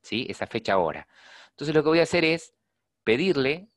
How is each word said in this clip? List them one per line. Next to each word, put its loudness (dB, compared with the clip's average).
¿sí? -6
Esa -8
fecha -2
hora. -2
Entonces -6
lo 4
que 2
voy 4
a 4
hacer 0
es -2
pedirle 0